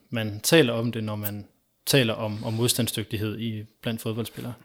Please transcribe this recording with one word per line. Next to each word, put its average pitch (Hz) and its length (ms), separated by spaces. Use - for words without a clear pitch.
man 107 300
taler 139 340
om 117 180
det, 117 120
når 107 120
man 104 320
taler 120 280
om, 107 300
om 113 100
modstandsdygtighed 110 840
i, 110 240
blandt 113 200
fodboldspillere? 117 520